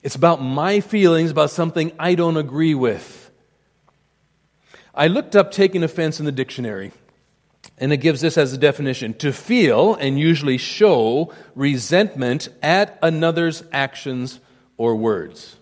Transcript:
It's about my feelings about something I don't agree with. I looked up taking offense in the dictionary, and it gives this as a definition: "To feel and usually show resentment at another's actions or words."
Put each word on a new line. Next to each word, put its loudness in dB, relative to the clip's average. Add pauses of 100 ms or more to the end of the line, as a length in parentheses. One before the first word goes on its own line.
It's -8
about 4
my 0
feelings 2
about 2
something -2
I 0
don't 0
agree 0
with. -4 (1700)
I 2
looked -2
up 4
taking 0
offense -4
in -6
the -2
dictionary, -8 (880)
and 0
it 0
gives 0
this -2
as 2
a -8
definition: 0
"To -4
feel 2
and -2
usually 0
show 2 (220)
resentment -2 (140)
at 0
another's -2
actions -6 (360)
or 0
words." -4